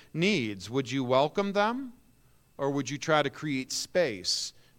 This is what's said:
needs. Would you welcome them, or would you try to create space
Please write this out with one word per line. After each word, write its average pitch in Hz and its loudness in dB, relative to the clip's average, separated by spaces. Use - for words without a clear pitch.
needs. 120 0
Would 123 -2
you 135 -2
welcome 147 2
them, 240 0
or 139 0
would 139 -2
you 143 -6
try 156 2
to 143 0
create 135 -4
space - -2